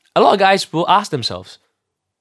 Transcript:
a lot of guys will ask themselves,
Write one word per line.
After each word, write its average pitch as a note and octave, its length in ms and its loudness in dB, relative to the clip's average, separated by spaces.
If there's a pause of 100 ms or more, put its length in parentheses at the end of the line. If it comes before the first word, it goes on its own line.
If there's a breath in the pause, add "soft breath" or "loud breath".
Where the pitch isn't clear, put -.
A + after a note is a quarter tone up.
(160)
a E3 60 2
lot A#3+ 120 4
of G3+ 60 0
guys F#3+ 340 0
will E3+ 160 -2
ask G3+ 220 0
themselves, G#2 460 -10 (640)